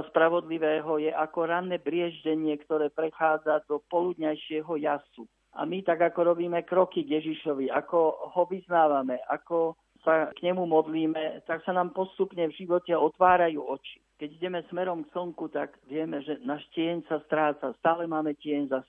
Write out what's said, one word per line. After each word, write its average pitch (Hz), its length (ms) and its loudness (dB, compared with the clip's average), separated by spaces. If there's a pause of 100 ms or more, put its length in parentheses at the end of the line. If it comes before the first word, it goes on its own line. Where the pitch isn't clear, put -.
spravodlivého 160 960 2
je 156 80 0
ako 156 400 -2
ranné 180 320 -2
brieždenie, 160 800 -2
ktoré 156 240 0
prechádza 156 800 0
do 147 240 -4
poludňajšieho 160 880 -2
jasu." 147 480 -4 (300)
A 151 100 -4
my 180 160 -4
tak, 170 160 2
ako 170 360 4
robíme 170 280 -2
kroky 180 400 2
k 147 160 -2
Ježišovi, 151 480 -4
ako 151 640 0
ho 180 160 2
vyznávame, 156 800 2
ako 165 480 -2 (320)
sa 160 240 4
k - 160 -6
nemu 180 160 0
modlíme, 160 800 0
tak 160 240 -6
sa 180 80 0
nám 180 160 0
postupne 190 560 -2
v 151 80 -10
živote 175 400 0
otvárajú 165 720 4
oči. - 320 -8 (180)
Keď 151 160 -10
ideme 175 380 -6
smerom 180 320 -4
k 147 100 -20
slnku, 175 380 -6
tak 143 340 -6
vieme, 151 380 -6
že 151 180 -6
náš 143 220 -6 (100)
tieň 165 320 -2
sa 151 220 -2
stráca. 147 560 0
Stále 170 240 2
máme 156 260 -2
tieň 143 380 -4
za 131 180 0